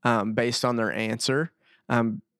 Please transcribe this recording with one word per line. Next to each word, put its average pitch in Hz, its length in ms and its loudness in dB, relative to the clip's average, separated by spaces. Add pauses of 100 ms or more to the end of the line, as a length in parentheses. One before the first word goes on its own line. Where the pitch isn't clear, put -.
um, 113 320 2
based 120 300 0
on 123 100 2
their 110 180 0
answer. 120 600 -2 (360)
Um, 117 340 0 (180)